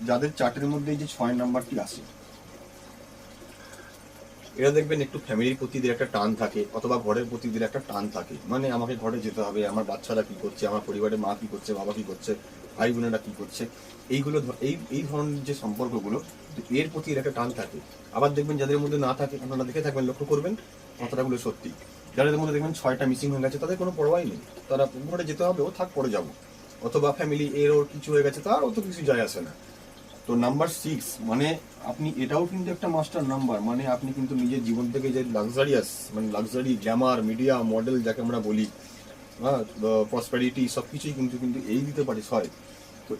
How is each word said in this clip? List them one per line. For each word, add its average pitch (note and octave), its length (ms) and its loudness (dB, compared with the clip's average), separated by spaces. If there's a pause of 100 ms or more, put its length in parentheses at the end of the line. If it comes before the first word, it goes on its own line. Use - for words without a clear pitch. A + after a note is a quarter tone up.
যাদের B2 300 2
চার্টের C#3 300 0
মধ্যে D3 260 0
এই D3 60 0
যে D3+ 80 -4
ছয় B2 260 0
নাম্বারটি B2 480 0
আসে, - 200 -8 (2500)
এরা C3+ 140 8
দেখবেন D3+ 300 4
একটু - 180 -2
ফ্যামিলির B2 380 2
প্রতি C3+ 220 -4
এদের B2 120 4
একটা B2 160 2
টান G#2+ 280 2
থাকে G#2 300 0 (100)
অথবা A#2+ 220 0
ঘরের A2+ 340 2
প্রতি A#2+ 180 -4
এদের A2+ 140 0
একটা A2+ 260 -2
টান G2+ 200 -4
থাকে, F#2 260 -6 (120)
মানে C3 240 0
আমাকে A#2+ 260 -2
ঘরে A2+ 240 -2
যেতে G#2+ 200 -4
হবে, G#2 260 0
আমার G#2 180 0
বাচ্চারা G#2+ 380 -2
কি G#2 200 -4
করছে, G#2 240 -4
আমার G#2 200 0
পরিবারের G#2+ 320 0
মা G2+ 220 0
কি A2+ 120 -8
করছে, G#2 220 -4
বাবা G2 180 -4
কি G#2+ 100 -4
করছে, F#2+ 320 -4 (440)
ভাই A2+ 140 4
বোনেরা A#2 260 0
কি G#2+ 200 -8
করছে, G2+ 280 -8 (420)
এইগুলো C#3+ 320 2
ধ-, B2 200 -4
এই, D3 160 0 (140)
এই C#3 120 -2
ধরনের D3 420 -2
যে C#3 100 -2
সম্পর্কগুলো, A2+ 680 -2 (480)
এর D3 220 2
প্রতি D#3 200 -4
এর C3+ 60 0
একটা C3+ 120 0
টান A#2+ 200 -2
থাকে। G#2 280 -8 (340)
আবার C#3+ 220 4
দেখবেন D3 220 0
যাদের C#3+ 220 2
মধ্যে D3 200 0
না C3 160 2
থাকে, C#3 280 -4
আপনারা C3 220 -2
দেখে B2 180 -2
থাকবেন, C3+ 220 0
লক্ষ্য B2+ 220 -2
করবেন, D3+ 300 2 (440)
কথাটাগুলো B2+ 380 0
সত্যি, - 320 -6 (460)
যাদের D3 220 6
মধ্যে D#3 160 2
দেখবেন D3 180 2
ছয়টা C3 340 2
মিসিং C3 240 2
হয়ে C3+ 100 0
গেছে, C3+ 180 0
তাদের D#3+ 180 -2
কোনো F3+ 200 0
পরোয়াই D#3+ 280 4
নেই, G#2+ 140 -4 (300)
তারা C3+ 180 4 (240)
ঘরে F3 140 -2
যেতে D#3 200 -2
হবে, F3+ 180 4
ও D#3+ 160 0
থাক F3+ 160 -2
পরে C3 160 0
যাবো, D#2+ 180 -2 (540)
অথবা C#3+ 300 4
ফ্যামিলি D3+ 320 0
এর C#3+ 260 4
ওর D3 220 6
কিছু D3 200 -6
হয়ে D3 100 8
গেছে, C#3 180 2
তার G3+ 240 4
অত - 160 0
কিছু F3 220 -6
যায় B2+ 220 6
আসে F#2+ 160 -4
না। D#2+ 100 -8 (760)
তো A#2+ 80 0
নাম্বার C3 340 4
সিক্স D#3 380 -4 (140)
মানে C3+ 380 2 (260)
আপনি, D3+ 320 -2
এটাও D3 300 2
কিন্তু F#3 240 -4
একটা F3+ 180 -4
মাস্টার D#3+ 360 0
নাম্বার, C3 360 0
মানে A#2+ 260 0
আপনি B2+ 260 0
কিন্তু C3 220 -2
নিজের B2 300 2
জীবন A#2+ 280 0
থেকে C3+ 180 0
যে B2+ 220 2
লাক্সারিয়াস, A#2+ 540 4 (280)
মানে G#2+ 180 -2
লাক্সারি, A#2 440 0
গ্ল্যামার, A#2 460 4
মিডিয়া, A#2+ 400 4
মডেল A2+ 400 2
যাকে A2+ 200 0
আমরা A#2 180 0
বলি, G#2+ 260 2 (760)
হ্যাঁ, B2 240 2 (460)
প্রসপারিটি, B2 580 0
সব B2 140 -2 (100)
কিছুই D3 200 -6
কিন্তু, B2+ 260 -2
কিন্তু B2 300 -2
এই A2 100 2
দিতে C#3+ 240 0
পারে C3 180 0 (100)
ছয়। A2+ 180 2 (600)
তো G#2+ 120 -4